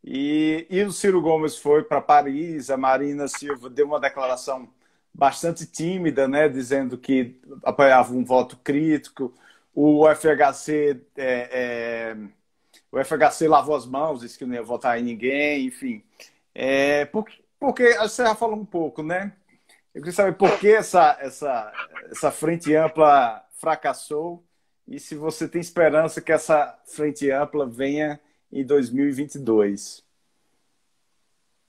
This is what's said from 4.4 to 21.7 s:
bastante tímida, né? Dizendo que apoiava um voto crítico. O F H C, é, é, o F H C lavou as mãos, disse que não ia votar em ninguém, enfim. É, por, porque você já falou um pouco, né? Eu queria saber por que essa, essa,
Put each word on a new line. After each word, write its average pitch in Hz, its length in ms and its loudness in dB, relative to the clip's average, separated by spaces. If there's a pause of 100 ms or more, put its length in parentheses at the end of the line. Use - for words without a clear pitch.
bastante 165 520 0
tímida, 160 640 -2
né? 147 220 4
Dizendo 127 480 -4
que 127 420 -2 (240)
apoiava 127 500 6
um 123 120 -2
voto 127 320 0
crítico. 147 760 -2 (400)
O 151 360 6
F 151 180 2
H 143 260 4
C, 147 480 -2 (140)
é, 127 360 -4
é, 117 680 -6 (760)
o 127 80 -4
F 135 140 -2
H 147 180 4
C 160 160 -2
lavou 147 300 4
as 123 80 -6
mãos, 135 340 -6
disse 117 180 -18
que 135 80 -14
não 123 80 -8
ia 120 80 -8
votar 117 380 -4
em 120 40 -4
ninguém, 135 640 -2
enfim. 123 360 -10 (500)
É, 139 520 0
por, 214 200 -6 (320)
porque 247 400 2
você 220 260 -2
já 214 120 2
falou 220 220 -4
um 214 80 -10
pouco, 160 360 -6
né? 185 300 -6 (640)
Eu 139 60 -14
queria 170 120 -10
saber 196 200 2
por - 260 2
que 202 100 4
essa, 175 520 4
essa, 123 500 -6 (400)